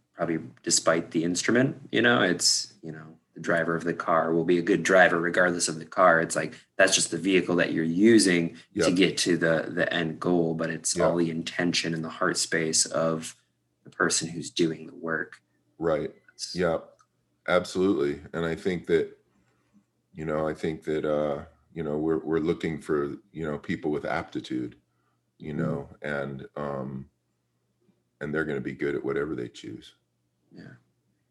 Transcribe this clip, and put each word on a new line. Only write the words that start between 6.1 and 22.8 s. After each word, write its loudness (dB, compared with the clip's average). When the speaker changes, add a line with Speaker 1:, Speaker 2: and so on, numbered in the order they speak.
Speaker 1:
It's -2
like, -6
that's 4
just 0
the -2
vehicle 2
that 2
you're 0
using 6
to 4
Speaker 2:
Yep. 4
Speaker 1:
get 2
to 2
the, 0
the 0
end -2
goal, 2
but -4
it's -4
Speaker 2:
Yep. 0
Speaker 1:
all 2
the 0
intention -2
and -6
the -8
heart -2
space 0
of -2
the -20
person 0
who's -10
doing 0
the -18
work. -8
Speaker 2:
Right. 0
Speaker 1:
That's -12
Speaker 2:
Yeah, 0
absolutely. 0
And -2
I -2
think -4
that, 2
you -10
know, -2
I -2
think -6
that, -2
uh, -2
you -6
know, -2
we're, 0
we're 0
looking -2